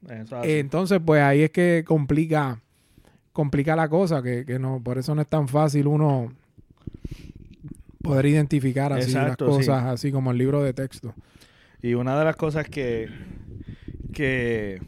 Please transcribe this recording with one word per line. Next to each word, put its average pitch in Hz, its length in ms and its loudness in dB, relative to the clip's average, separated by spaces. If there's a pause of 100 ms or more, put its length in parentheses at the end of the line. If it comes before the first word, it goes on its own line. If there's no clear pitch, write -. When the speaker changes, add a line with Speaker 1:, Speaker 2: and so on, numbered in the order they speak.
Speaker 1:
Eso 117 80 -16
es 110 180 -12
así. 123 200 -4
Speaker 2:
entonces, 160 520 0
pues, 151 180 6
ahí 143 200 6
es 156 80 4
que 170 360 2
complica, 147 720 0 (720)
complica 147 440 0
la 160 120 0
cosa, 160 340 2
que, 123 220 -4
que 127 140 -6
no, 131 240 -4
por 123 160 -4
eso 139 160 -2
no 151 60 0
es 147 80 -2
tan 151 180 2
fácil 147 400 2
uno 143 460 2 (1700)
poder 139 240 2
identificar 143 680 2
así 127 200 -2
las 135 120 0
Speaker 1:
Exacto, - 280 0
sí. 139 60 4
Speaker 2:
cosas, 131 260 2
así 127 260 -2
como 131 220 0
el 123 60 0
libro 139 240 2
de 135 100 0
texto. 127 420 -10 (640)
Speaker 1:
Y 120 140 0
una 127 240 0
de 156 60 2
las 156 120 0
cosas 156 320 -2
que, 117 400 -4 (1040)
que 117 760 -2